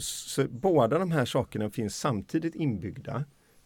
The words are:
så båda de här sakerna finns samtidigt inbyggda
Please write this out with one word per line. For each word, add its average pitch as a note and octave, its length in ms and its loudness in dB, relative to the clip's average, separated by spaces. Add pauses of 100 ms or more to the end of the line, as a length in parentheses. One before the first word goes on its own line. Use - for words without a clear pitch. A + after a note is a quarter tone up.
så - 500 -2
båda C3 480 4
de F#3 120 0
här D3 140 4
sakerna G#2+ 460 -2
finns G#2 260 -4
samtidigt D#3 580 -2
inbyggda G#2+ 680 -2 (420)